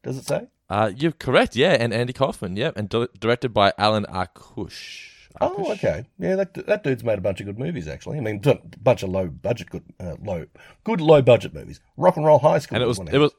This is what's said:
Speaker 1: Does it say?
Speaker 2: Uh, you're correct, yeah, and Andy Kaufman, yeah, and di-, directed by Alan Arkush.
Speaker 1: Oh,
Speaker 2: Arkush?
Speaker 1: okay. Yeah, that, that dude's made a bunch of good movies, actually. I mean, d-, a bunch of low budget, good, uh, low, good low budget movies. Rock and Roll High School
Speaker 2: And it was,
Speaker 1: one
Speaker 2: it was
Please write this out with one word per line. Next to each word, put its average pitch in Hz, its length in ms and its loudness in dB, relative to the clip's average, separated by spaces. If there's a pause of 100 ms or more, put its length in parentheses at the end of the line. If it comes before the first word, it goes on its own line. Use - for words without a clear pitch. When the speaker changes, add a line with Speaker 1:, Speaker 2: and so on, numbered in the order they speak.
Speaker 1:
Does 131 160 -8
it - 80 -14
say? 196 220 -4 (200)
Speaker 2:
Uh, 104 260 -2
you're 151 180 -2
correct, - 440 0
yeah, 170 220 4
and 117 160 -2
Andy 123 180 -4
Kaufman, 101 440 -4
yeah, 135 200 -4
and 101 120 -6
di-, 117 180 -2 (120)
directed 120 360 -2
by 101 240 4
Alan 107 320 2
Arkush. - 1000 -10 (320)
Speaker 1:
Oh, 294 160 0
Speaker 2:
Arkush? 370 200 -4
Speaker 1:
okay. 151 280 -2 (140)
Yeah, 185 180 -2
that, 190 160 -4 (140)
that 208 180 0
dude's 131 200 -2
made 110 140 0
a 92 40 -8
bunch 95 180 -4
of 98 60 -10
good 101 120 -10
movies, 127 300 -6
actually. 98 300 -10
I - 20 -6
mean, 107 200 -4
d-, 147 100 2
a - 280 -4
bunch 123 240 2
of 98 60 -6
low 92 200 -2
budget, - 420 -6
good, 82 140 -12 (160)
uh, 87 220 -10
low, 90 220 -8 (400)
good 220 160 -2
low 151 220 8
budget 117 320 4
movies. - 260 -16 (160)
Rock 180 220 4
and 151 80 0
Roll 151 140 8
High 160 180 4
School - 180 -4
Speaker 2:
And 120 80 2
it - 20 2
was, 113 120 0
Speaker 1:
one 87 100 -10
Speaker 2:
it 113 80 0
was 147 220 4